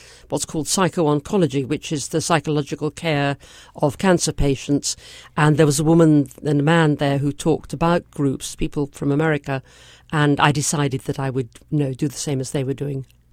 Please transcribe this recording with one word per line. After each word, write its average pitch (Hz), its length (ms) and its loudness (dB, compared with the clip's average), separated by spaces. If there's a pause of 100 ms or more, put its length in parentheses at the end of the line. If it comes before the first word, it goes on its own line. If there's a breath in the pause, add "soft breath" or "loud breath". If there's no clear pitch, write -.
(300 loud breath)
what's - 160 -4
called 151 220 -6
psycho-oncology, 147 1000 0
which 147 240 -6
is 143 160 -6
the 160 140 -2
psychological 151 680 -2
care 143 480 -2 (380 loud breath)
of - 220 -2
cancer 180 340 2
patients. 143 640 -2 (400 loud breath)
And 151 220 4
there 156 80 6
was 147 140 2
a 160 40 0
woman 156 460 6 (140)
and 151 180 0
a - 20 0
man 160 320 4
there 139 220 0
who 139 160 -2
talked - 400 -2
about 170 380 0
groups, - 440 -4
people 147 380 -4
from 143 180 -4
America, 143 500 -2 (520 soft breath)
and 147 260 2
I 147 140 4
decided 143 480 -2
that - 180 -6
I 135 100 -4
would, 127 200 -4 (200)
you 151 100 -2
know, 135 140 -2
do 147 140 -4
the 127 80 -6
same 139 240 -4
as 127 120 -8
they 139 120 -4
were 135 100 -4
doing. 139 320 -8 (280)